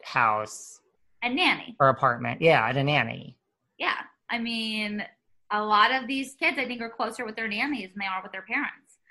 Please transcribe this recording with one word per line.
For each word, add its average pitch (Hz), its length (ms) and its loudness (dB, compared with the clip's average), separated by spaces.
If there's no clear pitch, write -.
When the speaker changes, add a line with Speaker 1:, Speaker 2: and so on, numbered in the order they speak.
Speaker 1:
house. 107 800 0
Speaker 2:
A 247 60 -2
nanny. 254 500 0
Speaker 1:
Or 139 80 6
apartment. 123 540 2
Yeah, 143 260 6
and 131 100 0
a 139 60 2
nanny. 135 540 0
Speaker 2:
Yeah. - 180 -2
I 240 80 -4
mean, 220 640 -4
a 208 140 0
lot 214 260 6
of 262 160 -2
these 269 280 -6
kids, 311 240 0
I 254 80 -2
think, 233 140 -8
are 226 80 -8
closer 226 360 -4
with 220 100 -10
their 226 120 -4
nannies 214 420 -4
than 190 100 -14
they 196 60 -6
are 190 160 -4
with 196 100 -14
their 190 120 -10
parents. - 560 -6